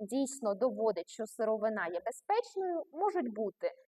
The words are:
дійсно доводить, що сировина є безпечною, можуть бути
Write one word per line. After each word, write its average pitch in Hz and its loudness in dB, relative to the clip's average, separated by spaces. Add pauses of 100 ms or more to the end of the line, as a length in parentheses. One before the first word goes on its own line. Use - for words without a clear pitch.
дійсно 233 0
доводить, 208 0
що 220 -6
сировина 214 0
є 175 -4
безпечною, 359 0 (100)
можуть 330 0
бути 202 -2 (160)